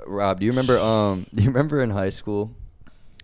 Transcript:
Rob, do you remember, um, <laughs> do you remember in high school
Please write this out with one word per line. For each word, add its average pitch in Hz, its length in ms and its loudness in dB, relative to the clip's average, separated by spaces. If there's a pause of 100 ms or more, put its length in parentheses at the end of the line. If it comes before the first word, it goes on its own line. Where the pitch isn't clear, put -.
Rob, 98 360 0
do 101 40 2
you 117 60 4
remember, 127 260 2
um, 104 520 2
<laughs> - 40 -20
do 110 80 2
you 107 80 6
remember 143 320 0
in 120 80 0
high 98 200 -2
school 107 420 -4 (720)